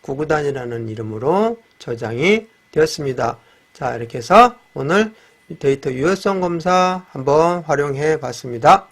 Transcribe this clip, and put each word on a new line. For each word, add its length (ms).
구구 180
단이라는 600
이름으로 720
저장이 680
되었습니다. 640
자, 200
이렇게 240
해서 380
오늘 400
데이터 340
유효성 480
검사 720
한번 520
활용해 560
봤습니다. 720